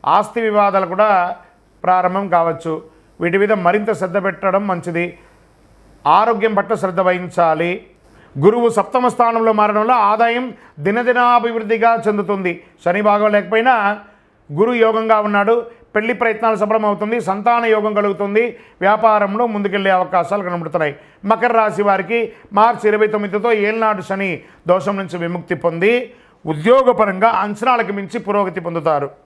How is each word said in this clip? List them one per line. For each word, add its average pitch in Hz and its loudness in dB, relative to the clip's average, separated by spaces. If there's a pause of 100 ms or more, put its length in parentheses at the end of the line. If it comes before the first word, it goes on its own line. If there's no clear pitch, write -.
(160)
ఆస్తి 208 0
వివాదాలు 202 2
కూడా 208 2 (720)
ప్రారంభం 185 0
కావచ్చు. 165 0 (480)
వీటి 175 0
మీద 208 2 (120)
మరింత 208 2
శ్రద్ధ 185 -4
పెట్టడం 190 -2
మంచిది. 170 -4 (1000)
ఆరోగ్యం 214 2
పట్ల 196 -2
శ్రద్ధ 185 -2
వహించాలి. 170 0 (680)
గురువు 233 4 (100)
సప్తమ 247 0 (100)
స్థానంలో 226 2
మారడం 208 2
వల్ల 247 2 (160)
ఆదాయం 233 0 (400)
దినదినాభివృద్ధిగా 233 2 (160)
చెందుతుంది. 196 -2 (300)
శని 180 0
భాగం 208 2
లేకపోయినా 226 2 (760)
గురు 214 0 (100)
యోగంగా 220 0 (120)
ఉన్నాడు. 208 2 (380)
పెళ్లి 214 -2
ప్రయత్నాలు 220 0
సఫలమవుతుంది. 214 -2 (140)
సంతాన 233 0 (100)
యోగం 214 -2
కలుగుతుంది. 202 0 (420)
వ్యాపారంలో 214 2 (100)
ముందుకెళ్లే 196 0
అవకాశాలు 185 -2
కనబడుతున్నాయి. 160 -4 (360)
మకర 233 2
రాశి 208 0
వారికి 196 0 (380)
మార్చి 220 2
ఇరవై 214 2
తొమ్మిదితో 208 -2 (160)
ఏళ్నాడు 214 -2
శని 196 -4 (400)
దోషం 190 0
నుంచి 175 -8
విముక్తి 175 -6
పొంది 175 0 (520)
ఉద్యోగపరంగా 208 2 (140)
అంచనాలకు 214 -2
మించి 202 -8
పురోగతి 196 -2
పొందుతారు. 156 -2 (180)